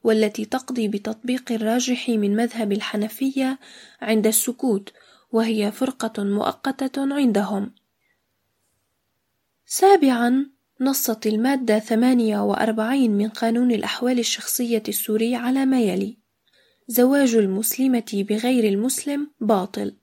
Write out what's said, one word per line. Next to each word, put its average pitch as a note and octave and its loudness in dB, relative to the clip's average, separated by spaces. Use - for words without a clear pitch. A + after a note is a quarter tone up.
والتي G#3+ 0
تقضي B3 -4
بتطبيق A3 -6
الراجح A#3+ -2
من G#3 0
مذهب A3+ -2
الحنفية C4 -4
عند A3 0
السكوت، A3 -2
وهي A3 0
فرقة A3+ -6
مؤقتة C4+ -4
عندهم. G3+ 0
سابعا، C4+ 4
نصت B3+ -2
المادة A3+ 0
ثمانية A3+ 2
وأربعين A3 0
من G#3 0
قانون A#3 0
الأحوال A#3+ -2
الشخصية A#3 -2
السوري A3 0
على B3+ 0
ما C4 4
يلي: G3 0
زواج B3+ 4
المسلمة A3 0
بغير A#3 2
المسلم C4 -2
باطل. G3+ -2